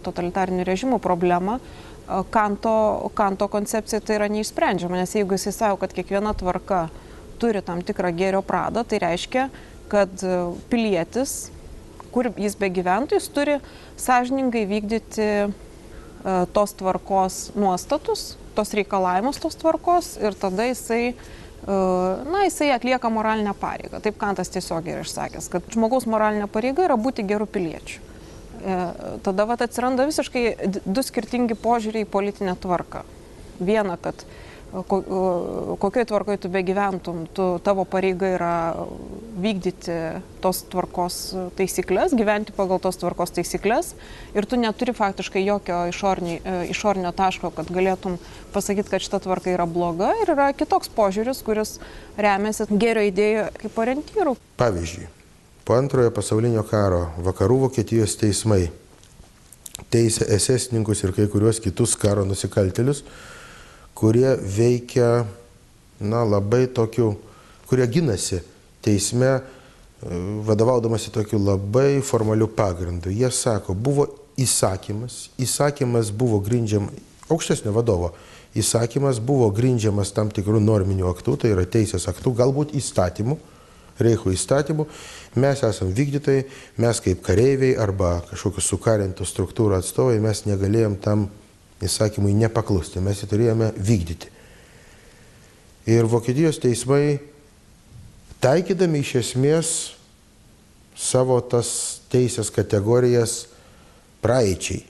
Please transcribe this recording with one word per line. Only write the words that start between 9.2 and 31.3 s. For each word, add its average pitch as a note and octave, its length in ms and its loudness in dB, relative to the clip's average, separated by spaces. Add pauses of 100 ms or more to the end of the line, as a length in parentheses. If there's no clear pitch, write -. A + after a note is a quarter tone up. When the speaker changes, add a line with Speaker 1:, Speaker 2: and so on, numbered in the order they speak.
Speaker 1:
kad, G3 200 2 (120)
e, F#3 140 0 (340)
pilietis, A3 800 -2 (600)
kur B3 240 0
jis G3+ 240 -2
begyventų, F#3+ 600 0
jis - 120 -8
turi C#4+ 260 0 (420)
sąžiningai B3 680 2
vykdyti, G#3+ 600 -2
e, G#3 240 0 (1000)
tos G#3 260 2
tvarkos F#3+ 760 -2
nuostatus, G#3 840 -2 (180)
tos G#3+ 180 -2
reikalavimus G3 680 0
tos D#4+ 160 -6
tvarkos E4 640 0
ir G3+ 160 -2
tada G3 340 -2
jisai, A#3+ 440 -2
e, B3 40 -8 (1160)
na, G4+ 160 2
jisai D4+ 240 2
atlieka B3 380 0
moralinę A3 440 0
pareigą. - 480 -8
Taip G#3+ 160 -2
Kantas F#3+ 320 -4
tiesiog F3 380 -6
yra D3 180 -6
išsakęs, - 460 -8
kad F3 220 -6
žmogaus A#3 340 0
moralinė G#3+ 400 0
pareiga C4+ 400 0
yra C#4 100 2
būti A3+ 300 -2
geru G#3 180 0
piliečiu. - 560 -6 (560)
E, F#3+ 220 -4 (440)
tada G3 220 0
vat A#3 160 -2
atsiranda B3 460 0
visiškai C#4 360 -2 (220)
d-, G3 200 -2
du G#3 200 0
skirtingi A#3 540 -2